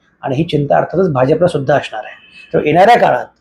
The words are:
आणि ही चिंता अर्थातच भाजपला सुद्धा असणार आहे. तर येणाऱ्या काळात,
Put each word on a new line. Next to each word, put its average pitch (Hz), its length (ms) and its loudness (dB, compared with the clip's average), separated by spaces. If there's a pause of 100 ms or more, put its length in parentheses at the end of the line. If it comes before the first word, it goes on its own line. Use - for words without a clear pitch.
(220)
आणि 139 120 -6
ही 156 100 -2
चिंता 151 320 0
अर्थातच 180 360 -2
भाजपला 139 340 0
सुद्धा 143 300 -2
असणार 110 280 -6
आहे. - 100 -18 (400)
तर 160 120 -2
येणाऱ्या 190 320 4
काळात, 135 280 0 (140)